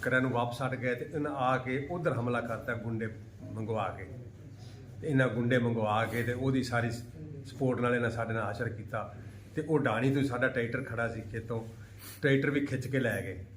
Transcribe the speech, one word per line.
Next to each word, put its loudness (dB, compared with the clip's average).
ਘਰਾਂ 4
ਨੂੰ 2
ਵਾਪਸ 0
ਹਟ 0
ਗਏ 0
ਤੇ -8
ਇਹਨਾਂ -2
ਆ 2
ਕੇ -2
ਉੱਧਰ 0
ਹਮਲਾ 0
ਕਰਤਾ, -4
ਗੁੰਡੇ -2
ਮੰਗਵਾ -2
ਕੇ। -10
ਤੇ -4
ਇਹਨਾਂ 6
ਗੁੰਡੇ 4
ਮੰਗਵਾ 2
ਕੇ -2
ਤੇ 0
ਉਹਦੀ 2
ਸਾਰੀ 2
ਸਪੋਰਟ 0
ਨਾਲ 4
ਇਹਨਾਂ 2
ਸਾਡੇ -2
ਨਾਲ 2
ਆਸ਼ਰ -2
ਕੀਤਾ -6
ਤੇ 0
ਉਹ 4
ਡਾਣੀ 4
ਤੋਂ 4
ਸਾਡਾ 2
ਟਰੈਕਟਰ 0
ਖੜਾ 0
ਸੀ -4
ਖੇਤੋਂ, -4
ਟਰੈਕਟਰ 6
ਵੀ 2
ਖਿੱਚ -2
ਕੇ 2
ਲੈ 2
ਗਏ -6